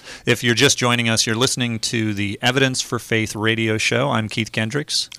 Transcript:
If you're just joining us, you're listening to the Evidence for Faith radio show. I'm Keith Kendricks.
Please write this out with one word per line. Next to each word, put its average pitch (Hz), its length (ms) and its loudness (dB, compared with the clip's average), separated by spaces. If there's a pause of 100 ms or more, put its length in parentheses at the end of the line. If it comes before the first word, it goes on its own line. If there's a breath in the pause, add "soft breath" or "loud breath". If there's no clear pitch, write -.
(260 loud breath)
If 123 160 2
you're 120 140 4
just 135 200 4
joining 120 320 2
us, 113 160 2
you're 110 120 0
listening 120 420 0
to 110 340 -2
the 101 300 -4
Evidence 131 400 2
for 120 160 -4
Faith 110 380 -2
radio 110 420 0
show. 127 320 0
I'm 110 180 0
Keith 113 220 -4
Kendricks. - 580 -4 (100)